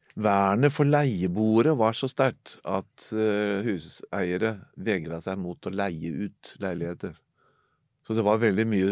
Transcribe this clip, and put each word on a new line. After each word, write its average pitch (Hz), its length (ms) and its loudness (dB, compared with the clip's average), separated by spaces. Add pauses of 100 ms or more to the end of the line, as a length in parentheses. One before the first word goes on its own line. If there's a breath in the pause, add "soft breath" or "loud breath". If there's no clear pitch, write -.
(180)
vernet 104 560 4
for 147 120 2
leieboere 110 920 4
var 113 200 2
så 131 120 -4
sterkt - 520 -2
at, - 480 -8
eh, 104 560 0
huseiere 92 960 -4 (140)
vegret 85 520 -4
seg 95 160 -6
mot 87 240 -8
å 92 80 -6
leie 85 400 -6 (140)
ut - 340 -18
leiligheter. 87 560 -6 (880)
Så 110 80 -4
det 110 80 2
var 107 160 4
veldig 107 260 2
mye, 101 260 2